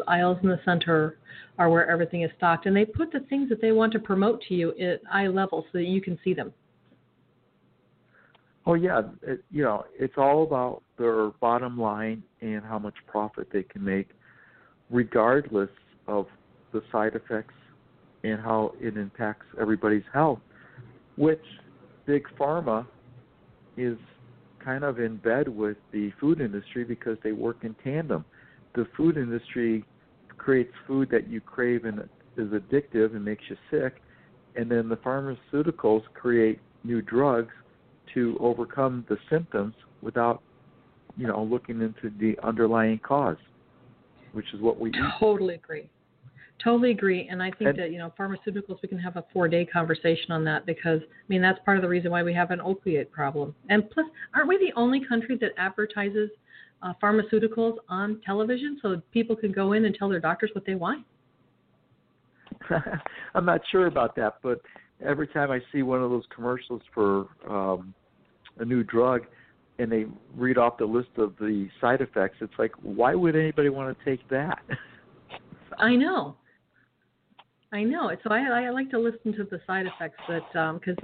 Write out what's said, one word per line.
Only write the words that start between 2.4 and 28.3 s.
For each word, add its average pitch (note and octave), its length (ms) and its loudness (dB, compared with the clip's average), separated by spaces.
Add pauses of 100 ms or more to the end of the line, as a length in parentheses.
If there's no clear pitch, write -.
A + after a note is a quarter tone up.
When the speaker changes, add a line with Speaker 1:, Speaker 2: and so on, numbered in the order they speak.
Speaker 1:
And G3 80 4
they G3+ 100 6
put D#4+ 280 -2
the C#4+ 160 -2
things C#4 220 0
that A3 100 0
they A3+ 100 2
want A3 220 4
to A3 80 0
promote G3 480 0
to F#3+ 60 -2
you E3+ 160 0 (100)
at F3+ 200 -2 (120)
eye G3 160 2
level F#3+ 420 -2
so F#3 80 -4
that E3+ 60 0
you F#3 160 0
can F3+ 240 -6
see F#3 100 0
them. A#2 180 -8 (2250)
Speaker 2:
Oh, E3+ 80 6
yeah. E3+ 280 2 (200)
It, B2+ 300 -8
you D3 100 -2
know, G#2+ 220 0 (100)
it's C3 220 -4
all C#3+ 260 4
about C3 400 -2 (160)
their A2+ 300 2 (120)
bottom A#2+ 400 0
line A2 440 -4 (160)
and G#2+ 240 -6
how A2 160 -6
much G#2 140 -10 (120)
profit G#2+ 460 -6
they G2 100 -2
can G2 220 -10
make, G2 240 -2 (840)
regardless A#2+ 800 2 (380)
of G2+ 180 -2 (460)
the G#2+ 180 -4
side A2 240 0
effects A2+ 400 -6 (720)
and A2 160 -2
how A2 400 0
it G#2+ 160 -6
impacts G#2+ 500 -6 (140)
everybody's G#2+ 420 2 (100)
health, C#3+ 280 2 (760)
which D#3 260 2 (640)
Big C#3+ 180 2 (140)
Pharma C#3+ 460 0 (920)
is A#2+ 200 -2 (680)
kind C3 200 -4
of B2 160 -2
in A2+ 160 -2
bed A#2 320 0
with G#2+ 280 -2 (160)
the G#2 280 -2
food D#3 200 2
industry A2+ 440 -6
because A#2 400 -6
they A2 80 -2
work A#2 320 -4
in A2+ 180 -8
tandem. C3+ 420 -4 (520)